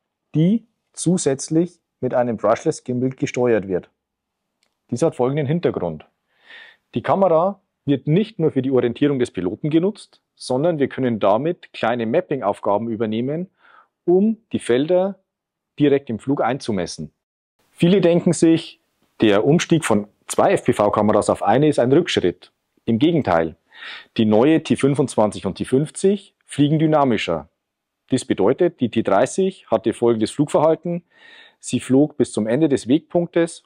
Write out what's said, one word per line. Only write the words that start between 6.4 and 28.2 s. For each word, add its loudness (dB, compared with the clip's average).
Die -6
Kamera 0
wird -2
nicht 0
nur 0
für -2
die -4
Orientierung 0
des -2
Piloten -6
genutzt, -4
sondern -2
wir 0
können -4
damit -2
kleine -2
Mapping-Aufgaben -2
übernehmen, -6
um 2
die -2
Felder 0
direkt 2
im -6
Flug -4
einzumessen. -6
Viele 2
denken 2
sich, 2
der 4
Umstieg 0
von -2
zwei 0
F -2
P 2
V-Kameras 2
auf -2
eine 2
ist 2
ein 2
Rückschritt. 0
Im 0
Gegenteil, 0
die 2
neue 4
T 0
fünfundzwanzig 0
und -6
T -8
fünfzig -2
fliegen 0
dynamischer. 0
Dies 0